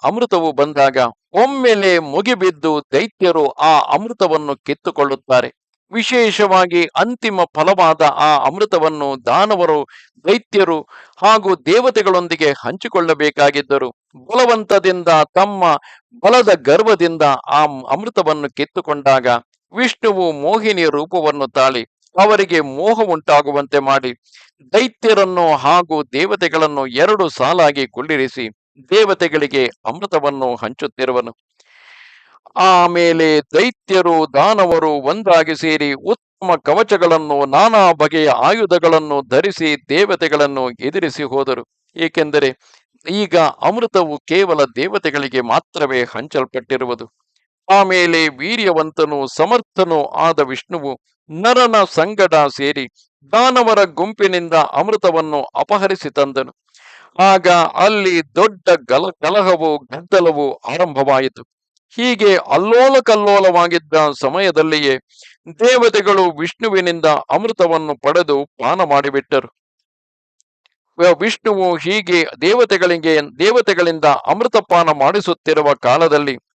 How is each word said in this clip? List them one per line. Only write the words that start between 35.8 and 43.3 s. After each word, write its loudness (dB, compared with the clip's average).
ಉತ್ತಮ -4
ಕವಚಗಳನ್ನು, 0
ನಾನಾ 4
ಬಗೆಯ 0
ಆಯುಧಗಳನ್ನು 0
ಧರಿಸಿ -2
ದೇವತೆಗಳನ್ನು -2
ಎದುರಿಸಿ -6
ಹೋದರು. -4
ಏಕೆಂದರೆ -2
ಈಗ -2